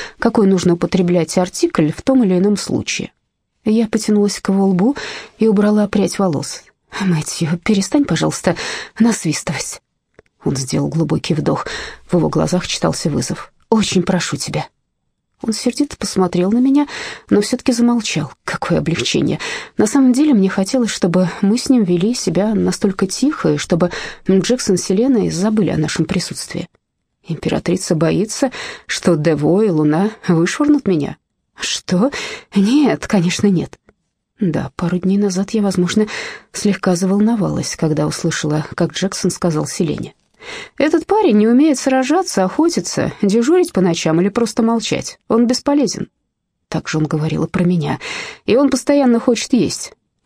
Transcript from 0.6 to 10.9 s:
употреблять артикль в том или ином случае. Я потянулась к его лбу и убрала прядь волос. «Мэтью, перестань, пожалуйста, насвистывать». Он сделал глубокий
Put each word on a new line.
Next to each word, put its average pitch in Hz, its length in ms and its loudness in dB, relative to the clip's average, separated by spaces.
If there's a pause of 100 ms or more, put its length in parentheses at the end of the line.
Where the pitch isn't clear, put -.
употреблять 175 640 0
артикль 180 520 0
в - 120 -8
том 262 200 2
или 185 140 2
ином 196 220 2
случае. - 540 -6 (520)
Я 220 240 2
потянулась 208 520 0
к - 100 -6
его 196 160 2
лбу 196 300 2 (420)
и 220 100 4
убрала 208 400 4
прядь 196 300 0
волос. 175 440 -2 (380)
«Мэтью, 170 640 -2
перестань, 220 420 2
пожалуйста, 160 520 -2 (420)
насвистывать». - 840 -2 (640)
Он 147 120 -2
сделал 143 320 -4
глубокий 156 460 -2